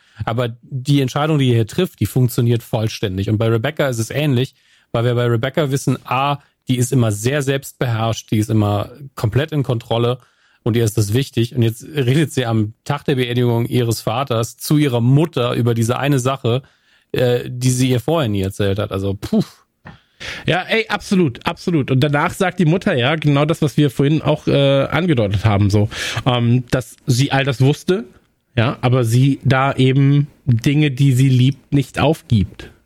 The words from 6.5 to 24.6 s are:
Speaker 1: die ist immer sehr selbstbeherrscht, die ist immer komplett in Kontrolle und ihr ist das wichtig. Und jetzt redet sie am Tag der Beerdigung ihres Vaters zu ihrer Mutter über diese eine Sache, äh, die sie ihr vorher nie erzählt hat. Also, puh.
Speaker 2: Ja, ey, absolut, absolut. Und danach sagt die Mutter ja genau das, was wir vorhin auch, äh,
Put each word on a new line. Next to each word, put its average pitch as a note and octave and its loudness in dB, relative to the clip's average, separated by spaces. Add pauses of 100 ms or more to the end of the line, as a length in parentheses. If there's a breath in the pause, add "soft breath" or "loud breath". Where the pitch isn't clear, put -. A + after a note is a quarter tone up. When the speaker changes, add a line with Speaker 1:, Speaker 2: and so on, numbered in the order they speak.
Speaker 1:
die B2+ 0
ist B2 -2
immer A#2+ 2
sehr A#2+ -2
selbstbeherrscht, A#2+ -4
die A2+ 0
ist G#2 0
immer G#2 0 (260)
komplett B2 -2
in D3 -2
Kontrolle A#2 -2 (420 soft breath)
und A2+ 0
ihr A#2+ 2
ist G#2+ -2
das G#2 0
wichtig. B2 -2
Und B2 2
jetzt A2+ -2
redet C#3+ -2
sie B2+ -2
am A2 -2 (100)
Tag D3 -6
der D3+ 0
Beerdigung A#2+ 0
ihres A#2 -2
Vaters A#2 -4
zu - 0
ihrer C3 2
Mutter B2+ 2
über A#2+ 0
diese A#2 -2
eine C#3 0
Sache, B2+ -2 (480 soft breath)
äh, B2 0
die B2+ -2
sie B2+ 0
ihr B2+ 2
vorher D#3 -2
nie G2+ -2
erzählt G2 -2
hat. G#2 -6
Also, G2 -4
puh. G3 -2 (1040 loud breath)
Speaker 2:
Ja, F3 0
ey, G#3+ -2
absolut, F#3 -2
absolut. E3+ -2
Und C3 2
danach D3 0
sagt F3+ -4
die F#3+ 4
Mutter F3 2
ja C3 0
genau D3 2
das, D#3 -2
was D3 -2
wir D3 2
vorhin C#3+ 0
auch, D3 -2
äh, C#3 2